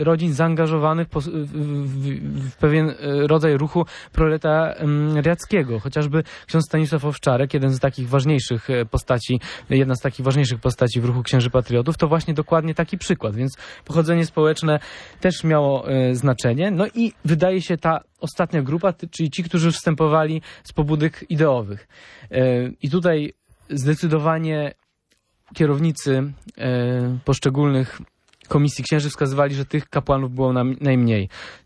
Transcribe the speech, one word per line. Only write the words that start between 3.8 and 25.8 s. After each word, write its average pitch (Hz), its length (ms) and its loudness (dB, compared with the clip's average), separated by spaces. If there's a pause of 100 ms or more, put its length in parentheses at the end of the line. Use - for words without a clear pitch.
proletariackiego. 156 1700 0
Chociażby 147 420 0 (240)
ksiądz 160 200 2
Stanisław 156 380 0
Owczarek, 135 500 0
jeden 135 200 2
z 127 60 -4
takich 131 280 -2
ważniejszych, 135 640 0
e, 123 140 0
postaci, 123 560 -2 (300)
jedna 135 240 2
z 120 60 -4
takich 131 240 -4
ważniejszych 131 360 0
postaci 123 400 0
w 113 40 0
ruchu 123 180 0
księży 123 280 2
patriotów, 123 460 0
to 160 120 0
właśnie 160 260 0
dokładnie 156 400 0
taki 170 240 -4
przykład, 110 380 -4
więc 131 160 -2 (320)
pochodzenie 165 420 0
społeczne 156 540 0 (400)
też 180 240 0
miało, 147 460 2
e, 127 240 2
znaczenie. 131 560 0
No 190 240 0
i 233 180 0 (120)
wydaje 180 380 2
się 170 140 -2
ta 160 240 -2 (200)
ostatnia 165 420 -2
grupa, 165 300 0
ty-, 170 160 -14
czyli 160 220 -4
ci, 180 140 -6
którzy 170 280 0
wstępowali 156 720 0 (220)
z - 80 -20
pobudek 156 560 -2
ideowych. 127 600 0 (420)
E, - 80 -2 (440)
i 147 80 -4
tutaj 160 420 0 (380)
zdecydowanie 156 1040 0 (800)
kierownicy, 143 800 0 (260)